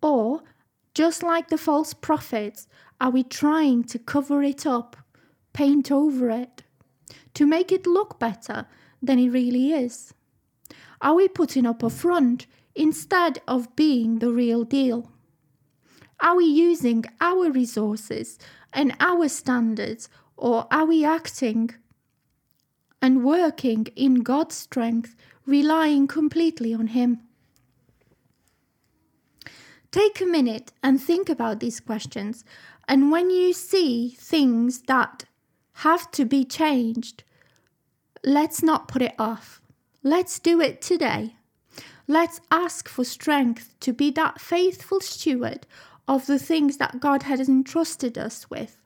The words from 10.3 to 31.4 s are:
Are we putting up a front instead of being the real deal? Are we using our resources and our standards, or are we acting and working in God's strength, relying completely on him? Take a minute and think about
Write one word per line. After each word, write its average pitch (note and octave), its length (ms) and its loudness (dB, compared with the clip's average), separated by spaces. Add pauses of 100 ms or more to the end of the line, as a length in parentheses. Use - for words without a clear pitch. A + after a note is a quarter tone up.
Are D4 140 4
we F#4+ 120 6
putting D4 380 0
up A#3 160 -2
a A3+ 80 0
front C4+ 560 0 (300)
instead D#4+ 720 0
of B3 280 -4
being A#3+ 440 2
the A#3 120 0
real A#3 320 0
deal? A#3+ 480 -2 (1080)
Are E4+ 160 4
we F4+ 100 4
using D4 600 2 (140)
our F4+ 300 2
resources A3+ 880 -4 (340)
and C#4 280 0
our F4 280 2
standards, A3+ 800 -4 (300)
or A#3 320 -2
are D#4 160 2
we D#4+ 180 2
acting B3 680 -2 (1300)
and C4 220 4
working C#4 720 0
in B3+ 260 2
God's C#4+ 340 -2
strength, A#3 600 -4 (320)
relying D4 600 4
completely D4+ 680 -2
on A3+ 120 -2
him? A#3+ 340 0 (2750)
Take G#4 320 2
a F#4+ 40 -2
minute C4 460 0 (120)
and C4+ 180 4
think F4 260 0
about A3+ 320 -4